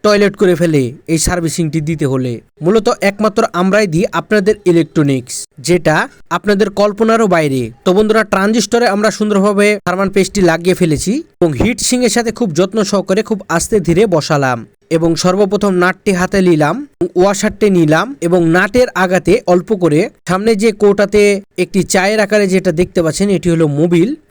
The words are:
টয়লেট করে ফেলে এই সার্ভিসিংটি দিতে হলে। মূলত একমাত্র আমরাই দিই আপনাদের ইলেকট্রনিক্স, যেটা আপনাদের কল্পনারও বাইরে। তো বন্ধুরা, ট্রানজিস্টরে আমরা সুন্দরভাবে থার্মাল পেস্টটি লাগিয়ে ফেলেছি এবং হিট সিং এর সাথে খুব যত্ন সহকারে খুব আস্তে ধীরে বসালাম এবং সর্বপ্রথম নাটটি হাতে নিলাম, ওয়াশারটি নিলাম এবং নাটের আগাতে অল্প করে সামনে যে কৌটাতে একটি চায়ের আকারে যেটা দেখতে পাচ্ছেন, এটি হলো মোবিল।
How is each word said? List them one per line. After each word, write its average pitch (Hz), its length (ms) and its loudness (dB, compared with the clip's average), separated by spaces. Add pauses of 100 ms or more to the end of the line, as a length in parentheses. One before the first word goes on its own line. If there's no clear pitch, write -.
টয়লেট 208 380 2
করে 180 180 2
ফেলে 160 220 0 (320)
এই 160 140 0
সার্ভিসিংটি 165 520 -4 (100)
দিতে 160 220 -4
হলে। 127 220 -4 (320)
মূলত 214 220 2 (220)
একমাত্র 214 320 -2 (200)
আমরাই 196 320 0
দিই 180 120 0 (140)
আপনাদের 208 360 0 (160)
ইলেকট্রনিক্স, 147 640 0 (320)
যেটা 160 280 0 (420)
আপনাদের 202 300 0 (120)
কল্পনারও 220 560 0
বাইরে। 139 260 0 (240)
তো 190 120 2
বন্ধুরা, 214 260 2 (100)
ট্রানজিস্টরে 220 640 0
আমরা 208 220 0
সুন্দরভাবে 208 500 2 (180)
থার্মাল 185 300 -2
পেস্টটি 196 340 0
লাগিয়ে 170 320 0
ফেলেছি 160 320 0 (260)
এবং 165 120 2 (100)
হিট 233 260 0
সিং 247 200 0
এর - 80 -4
সাথে 226 240 -2
খুব 226 100 0 (100)
যত্ন 190 180 0 (140)
সহকারে 190 380 0
খুব 202 100 -4 (160)
আস্তে 277 200 -2 (120)
ধীরে 170 160 2 (120)
বসালাম 135 440 0 (360)
এবং 165 140 2 (140)
সর্বপ্রথম 190 480 0 (120)
নাটটি 185 360 -2
হাতে 185 200 -2 (100)
নিলাম, 151 260 2 (440)
ওয়াশারটি 202 480 0 (100)
নিলাম 160 300 2 (200)
এবং 180 120 2 (160)
নাটের 208 320 2 (160)
আগাতে 180 300 0 (200)
অল্প 175 160 0 (140)
করে 156 160 2 (300)
সামনে 202 220 0 (100)
যে 226 80 2 (120)
কৌটাতে 202 400 2 (420)
একটি 180 160 -2 (140)
চায়ের 202 320 0
আকারে 208 280 2
যেটা 185 260 0
দেখতে 180 260 -2
পাচ্ছেন, 175 220 -2 (100)
এটি 170 160 -2
হলো 160 120 2 (140)
মোবিল। 175 300 2 (220)